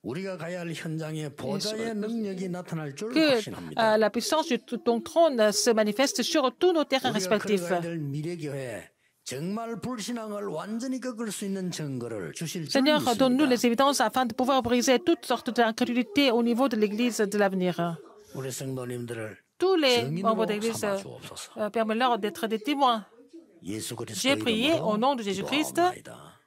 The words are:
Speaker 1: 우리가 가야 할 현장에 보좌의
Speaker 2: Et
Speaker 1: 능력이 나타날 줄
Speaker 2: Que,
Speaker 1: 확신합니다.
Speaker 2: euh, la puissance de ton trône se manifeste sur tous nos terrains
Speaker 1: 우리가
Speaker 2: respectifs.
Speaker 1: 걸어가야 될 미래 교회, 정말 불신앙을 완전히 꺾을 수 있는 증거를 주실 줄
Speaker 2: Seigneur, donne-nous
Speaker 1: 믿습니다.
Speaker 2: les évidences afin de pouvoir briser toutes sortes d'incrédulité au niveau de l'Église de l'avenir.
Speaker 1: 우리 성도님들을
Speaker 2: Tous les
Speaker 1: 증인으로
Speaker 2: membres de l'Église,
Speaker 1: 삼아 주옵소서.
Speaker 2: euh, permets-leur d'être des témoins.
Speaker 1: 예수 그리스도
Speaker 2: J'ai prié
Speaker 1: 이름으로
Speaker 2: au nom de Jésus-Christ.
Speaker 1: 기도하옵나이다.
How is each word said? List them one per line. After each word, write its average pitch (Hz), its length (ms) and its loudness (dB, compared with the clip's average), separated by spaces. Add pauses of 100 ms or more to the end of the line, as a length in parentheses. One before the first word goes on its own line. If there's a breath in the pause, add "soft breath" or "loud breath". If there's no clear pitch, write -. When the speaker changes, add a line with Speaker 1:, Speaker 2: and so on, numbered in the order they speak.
Speaker 1:
우리가 185 360 -8
가야 175 220 -8
할 170 120 -6
현장에 156 560 -6
보좌의 208 640 -6
Speaker 2:
Et 220 40 -6
Speaker 1:
능력이 202 540 -4
나타날 165 480 -6
줄 220 160 -8
Speaker 2:
Que, 302 220 4
Speaker 1:
확신합니다. 220 600 0
Speaker 2:
euh, - 40 4
la 214 100 4
puissance 311 400 0
de 247 80 2 (200)
ton 233 260 0
trône 254 500 4
se - 180 2
manifeste 220 520 2
sur 262 340 2
tous 359 160 4
nos 302 120 4
terrains 254 280 0
Speaker 1:
우리가 202 240 2
Speaker 2:
respectifs. 190 320 0
Speaker 1:
걸어가야 175 140 2
될 170 160 -6
미래 151 400 -4
교회, 131 520 -8 (340)
정말 202 580 -6
불신앙을 220 640 -6
완전히 220 540 -4
꺾을 226 300 -6
수 - 140 -8
있는 190 260 -2
증거를 117 600 -6
주실 165 340 -6
줄 - 60 -10
Speaker 2:
Seigneur, 294 260 4 (200)
donne-nous 262 260 4
Speaker 1:
믿습니다. 262 60 2
Speaker 2:
les 240 160 4
évidences 262 340 4
afin 254 240 2
de 220 80 -2
pouvoir 254 300 2
briser 240 360 4
toutes 339 280 2
sortes - 240 -2
d'incrédulité 247 800 2
au 233 120 4
niveau 240 280 4
de 226 60 0
l'Église 214 440 2
de 208 180 2
l'avenir. 180 600 0 (360)
Speaker 1:
우리 131 160 -6
성도님들을 123 840 -8 (220)
Speaker 2:
Tous 370 180 4
les 254 300 4
Speaker 1:
증인으로 165 160 -4
Speaker 2:
membres 220 240 2
de 214 80 -2
l'Église, 220 260 -4
Speaker 1:
삼아 202 160 -2
주옵소서. - 640 -14
Speaker 2:
euh, 214 100 -2
permets-leur 226 500 0
d'être 208 280 -4
des 214 120 -4
témoins. 269 460 0 (580)
Speaker 1:
예수 107 320 -8
그리스도 110 240 -8
Speaker 2:
J'ai 269 200 2
prié 240 380 0
Speaker 1:
이름으로 - 120 -2
Speaker 2:
au 208 80 0
nom 269 180 2
de 233 80 -6
Jésus-Christ. 208 540 -2
Speaker 1:
기도하옵나이다. - 720 -4